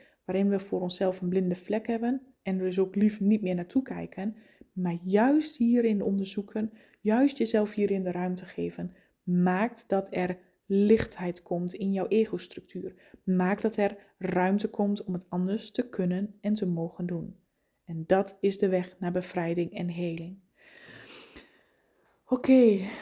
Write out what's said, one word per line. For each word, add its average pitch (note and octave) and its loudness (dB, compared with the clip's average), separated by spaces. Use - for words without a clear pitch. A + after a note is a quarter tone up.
waarin G3 2
we G3+ 4
voor F#3+ -4
onszelf F#3 -2
een F3+ -4
blinde F3+ 2
vlek A3 -4
hebben A#3+ -2
en F#3+ -2
er F#3 -2
dus F#3 0
ook F#3+ 0
lief G#3 2
niet G#3 4
meer F3+ -2
naartoe F3 -2
kijken. F#3 -8
Maar F3 -4
juist B3 2
hierin A#3 2
onderzoeken, G3+ -4
juist B3+ 2
jezelf G#3+ 0
hierin G3 0
de F3+ -2
ruimte F3+ -4
geven, F3 -8
maakt F3+ 0
dat G3 0
er F3+ -2
lichtheid G3+ 2
komt F3 -4
in G3 -2
jouw F#3+ -2
egostructuur. F#3+ -4
Maakt F#3 0
dat G#3+ -2
er G3+ 0
ruimte F#3 0
komt G3+ -2
om F#3+ -6
het F3+ -8
anders F#3 -4
te - -4
kunnen F#3 -2
en G#3 0
te G#3 -2
mogen E3+ -4
doen. E3+ -8
En D#3+ -10
dat F#3+ 0
is G3 0
de G3+ 2
weg F#3 -2
naar F3 -4
bevrijding F3 -4
en F3 -4
heling. E3+ -8
Oké, B3 6